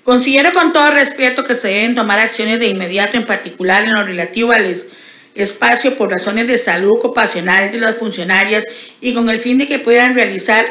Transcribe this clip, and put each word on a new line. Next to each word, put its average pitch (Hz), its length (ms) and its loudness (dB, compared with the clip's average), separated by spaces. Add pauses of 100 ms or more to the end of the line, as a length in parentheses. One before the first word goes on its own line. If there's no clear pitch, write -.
Considero 269 480 2
con 349 220 2
todo 302 180 4
respeto 269 540 0
que 240 100 -2
se 226 140 -4
deben 220 260 0
tomar 208 240 2
acciones 220 400 -2
de 233 80 0
inmediato, 196 480 -2
en 226 100 -2
particular 185 600 -2
en 220 80 0
lo 208 100 0
relativo 190 480 -2
al 220 140 2
es-, 175 240 -6 (440)
espacio 240 640 0
por 196 140 -2
razones 208 380 -2
de 240 100 0
salud 196 400 2
ocupacional 196 760 0
de 233 60 -6
las 226 180 0
funcionarias 202 680 -2 (340)
y 247 140 -4
con 233 160 0
el 226 100 0
fin 247 180 0
de 277 100 0
que 285 120 -2
puedan 240 340 4
realizar 214 580 0